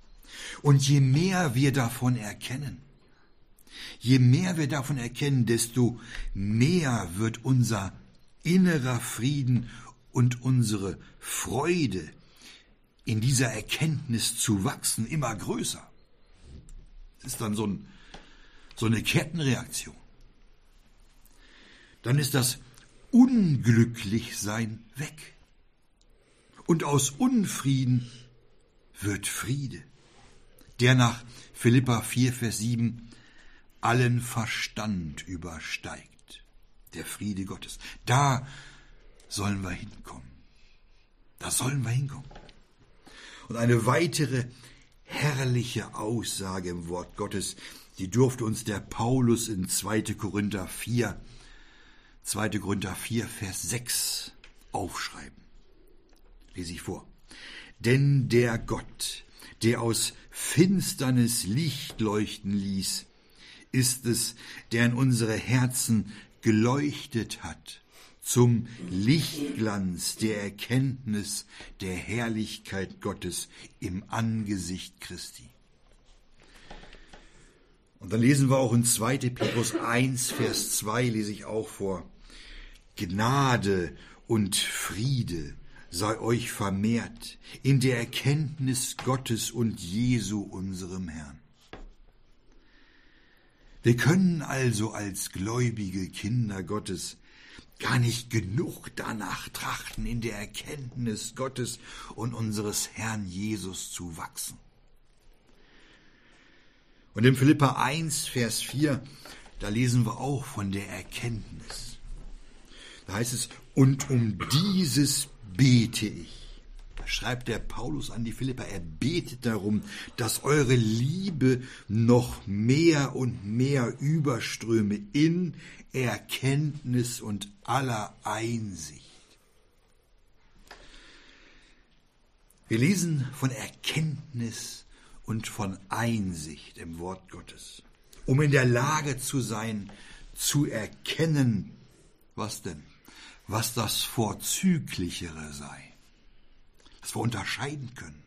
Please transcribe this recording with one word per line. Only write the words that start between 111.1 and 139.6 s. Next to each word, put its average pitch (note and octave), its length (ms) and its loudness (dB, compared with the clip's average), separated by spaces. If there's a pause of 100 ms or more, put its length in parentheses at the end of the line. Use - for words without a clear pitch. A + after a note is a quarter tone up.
Da F#2+ 60 -6
heißt A#2+ 180 -2
es: - 160 -4 (260)
"Und C#3 360 6
um A#2 280 2 (120)
dieses D3 760 2 (300)
bete A#2+ 500 6
ich." - 320 -10 (560)
Da - 140 -8
schreibt B2 400 -4
der G#2+ 100 -2
Paulus - 540 -6
an A#2 100 -4
die A2+ 100 -2
Philipper, B2+ 320 -4
er E2+ 140 -8
betet E2+ 640 -4
darum, G#2 380 2 (340)
dass - 280 -2
eure C3+ 320 6
Liebe C3 880 2 (240)
noch A#2 580 4
mehr C3 720 6
und G#2+ 280 -2
mehr A#2+ 560 0
überströme A2+ 1000 2 (120)
in E3 420 2 (380)
Erkenntnis B2+ 1300 -2
und G#2 280 -6 (160)
aller A#2 580 -2
Einsicht. G#2 800 -6 (3750)
Wir A2+ 100 2
lesen D#3 560 2
von C3+ 160 -2
Erkenntnis - 1400 -6 (380)
und A2 240 -4
von F#2+ 300 -6 (100)
Einsicht F#2 880 -4
im E2 200 -12
Wort F2+ 320 -10
Gottes, - 520 -18 (440)
um C3+ 140 4
in D3 120 4
der C3+ 120 6
Lage C3+ 540 2
zu - 220 -2
sein, G#2+ 500 -4 (440)